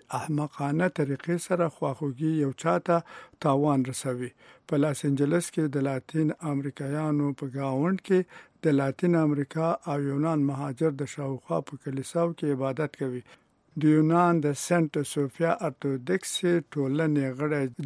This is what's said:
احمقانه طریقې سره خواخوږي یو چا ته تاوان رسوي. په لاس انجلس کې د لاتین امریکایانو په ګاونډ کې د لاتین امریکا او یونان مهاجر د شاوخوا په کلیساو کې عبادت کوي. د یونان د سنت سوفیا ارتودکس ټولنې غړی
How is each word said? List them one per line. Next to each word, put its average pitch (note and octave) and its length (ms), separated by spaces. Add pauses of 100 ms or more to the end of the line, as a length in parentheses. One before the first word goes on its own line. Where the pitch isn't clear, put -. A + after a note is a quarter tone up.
(200)
احمقانه D3 720
طریقې D3+ 480
سره E3+ 320
خواخوږي C#3+ 600 (120)
یو C3+ 80
چا E3 280
ته E3+ 180 (420)
تاوان C#3+ 460
رسوي. B2+ 460 (360)
په D#3+ 160
لاس D3+ 220
انجلس C#3+ 460
کې D#3+ 120 (120)
د - 20 (100)
لاتین C#3+ 400 (240)
امریکایانو C#3+ 760 (120)
په D3 60 (120)
ګاونډ C#3 400 (100)
کې F#3 120 (440)
د D#3 160
لاتین C#3 360
امریکا D3+ 520 (240)
او C#3+ 100
یونان D3 380 (100)
مهاجر C#3 420
د C#3 220
شاوخوا C#3 480
په - 120 (100)
کلیساو D#3+ 500
کې D#3+ 120 (100)
عبادت C3+ 440
کوي. B2+ 240 (580)
د - 20 (120)
یونان E3 500
د - 20 (180)
سنت E3 360 (120)
سوفیا D#3 380 (160)
ارتودکس C#3 680 (380)
ټولنې D3 520 (140)
غړی D3 240 (220)